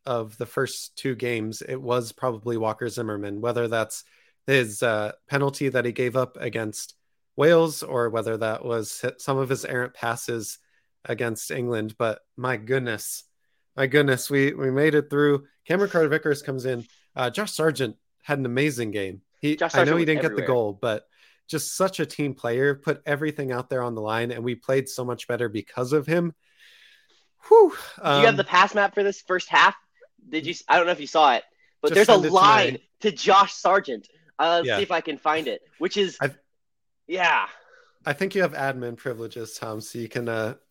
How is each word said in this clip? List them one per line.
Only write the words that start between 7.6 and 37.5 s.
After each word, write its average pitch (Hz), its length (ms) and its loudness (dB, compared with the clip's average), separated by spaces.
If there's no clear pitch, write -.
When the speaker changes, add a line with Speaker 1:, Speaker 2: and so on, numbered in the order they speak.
Speaker 1:
or 120 260 -2
whether 113 280 -2
that 110 280 -4
was 117 360 -6
hi-, 123 180 -4
some 135 180 -2
of 131 120 -2
his 135 140 -4
errant 123 300 -6
passes 117 640 -6
against 117 460 -6
England. 120 480 -4
But 113 220 -2
my 127 220 -4
goodness, 117 680 -6
my 135 100 2
goodness, 135 420 2
we, 139 260 2
we 135 180 -4
made 147 240 2
it 147 160 0
through. 143 320 2
Cameron 196 240 0
Carter-Vickers 156 500 0
comes 131 240 -8
in. 120 200 -4
Uh, 127 140 -2
Josh 202 220 -6
Sargent 135 440 0
had 147 140 -2
an 131 80 -4
amazing 120 460 -2
game. 95 300 -6
He, 147 160 -2
Speaker 2:
Josh 165 180 -2
Speaker 1:
I - 60 4
know 170 60 6
Speaker 2:
Sargent 156 120 2
Speaker 1:
he 170 40 2
Speaker 2:
was 160 40 2
Speaker 1:
didn't 151 160 0
get 156 80 0
the 104 140 -4
Speaker 2:
everywhere. - 40 -2
Speaker 1:
goal, 110 320 0
but 113 280 -4
just - 280 -6
such 190 240 -2
a 156 60 0
team 143 280 -6
player, 135 420 0
put 143 300 -4
everything 147 460 -4
out 127 180 -6
there 127 120 -2
on 120 140 -4
the 110 60 -6
line, 113 300 -2
and 117 120 -8
we 120 100 -4
played 135 360 -2
so 127 160 -8
much 123 220 -8
better 120 220 -2
because 123 440 -6
of 147 120 0
him. 170 280 -2
Whew, 427 260 10
Speaker 2:
Do - 0 -
you 170 60 2
have 143 180 6
Speaker 1:
um, - 80 6
Speaker 2:
the 190 80 0
pass 196 320 4
map 202 180 2
for 202 80 0
this 196 200 0
first 180 280 -2
half? 170 260 6
Did 147 180 -4
you 175 60 -4
s-, - 160 -12
I 156 100 6
don't 175 80 6
know 175 60 2
if 170 80 -2
you 143 80 -10
saw 147 280 6
it, 107 80 -2
but 147 120 0
Speaker 1:
Just - 20 0
Speaker 2:
there's 208 140 8
a - 20 10
Speaker 1:
send 185 140 8
it - 20 2
to 165 60 2
my 185 80 8
Speaker 2:
line 196 360 6
to 208 120 0
Josh 196 420 4
Sargent. 175 560 -2
Uh, 165 200 2
let's 156 100 -2
Speaker 1:
Yeah. 113 100 0
Speaker 2:
see 202 60 0
if 190 80 -4
I 165 100 0
can 147 160 -8
find 156 300 -2
it, 107 140 -6
which 190 180 -2
is, 185 240 -2
Speaker 1:
I've 139 160 -4
Speaker 2:
yeah. 160 400 0